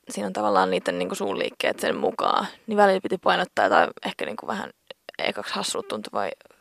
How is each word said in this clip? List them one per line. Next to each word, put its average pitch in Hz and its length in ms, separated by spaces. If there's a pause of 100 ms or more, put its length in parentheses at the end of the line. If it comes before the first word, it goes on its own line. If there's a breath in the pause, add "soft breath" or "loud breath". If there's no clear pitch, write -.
siinä 208 180
on 190 60
tavallaan 185 380
niiden 185 280
niinku - 160
suunliikkeet - 640
sen - 160
mukaan, - 500 (200 loud breath)
niin 214 100
välillä 196 240
piti - 180
painottaa 180 460
jotain - 260 (160)
ehkä - 200
niinku - 200
vähän - 240 (480)
ekaksi - 360
hassulta - 340
tuntuvai-, 104 480 (240)